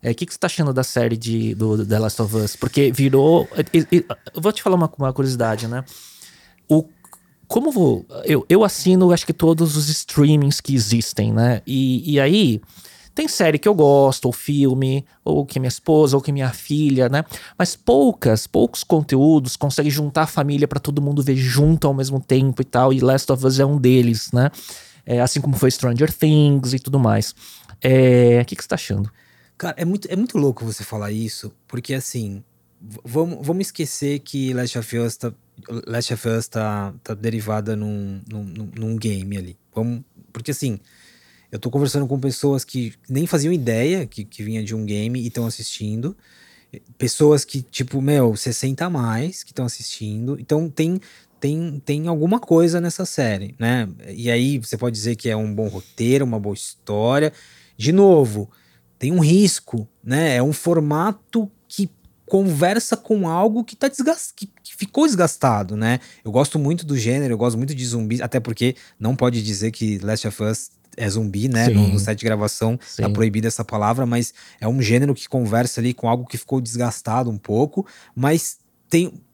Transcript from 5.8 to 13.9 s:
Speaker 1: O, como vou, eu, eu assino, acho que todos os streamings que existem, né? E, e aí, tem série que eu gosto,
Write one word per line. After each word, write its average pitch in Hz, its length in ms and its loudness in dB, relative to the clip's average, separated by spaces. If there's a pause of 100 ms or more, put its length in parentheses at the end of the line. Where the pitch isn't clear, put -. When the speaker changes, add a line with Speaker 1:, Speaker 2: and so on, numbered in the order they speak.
Speaker 1:
O, 156 160 4 (640)
como 285 260 0
vou, 165 320 2 (200)
eu, 147 260 0
eu 190 120 6
assino, 185 480 4
acho 170 140 2
que - 80 -4
todos 160 440 2
os 151 120 0
streamings 147 720 2
que 139 140 -2
existem, 110 580 0
né? 117 340 2
E, 131 460 0
e 139 80 4
aí, 139 400 4 (540)
tem 311 120 -2
série 156 320 2
que - 80 0
eu 208 80 4
gosto, 139 520 4